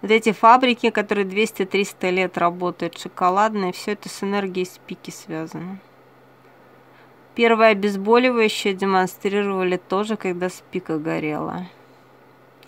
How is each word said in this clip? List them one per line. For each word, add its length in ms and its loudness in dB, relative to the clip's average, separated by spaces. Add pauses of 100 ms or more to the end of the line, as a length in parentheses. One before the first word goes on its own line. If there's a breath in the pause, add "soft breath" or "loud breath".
Вот 100 0
эти 200 4
фабрики, 580 6
которые 360 0
двести-триста 840 -2
лет 280 -2
работают, 600 -2
шоколадные, 760 0
всё 180 -8
это 180 -8
с 140 -10
энергией 420 -4
Спики 460 -16
связано. 680 -12 (1600 loud breath)
Первое 300 6
обезболивающее 1040 2
демонстрировали 1040 -2
тоже, 400 -4
когда 320 -4
Спика 480 -8
горела. 680 -6 (1000 loud breath)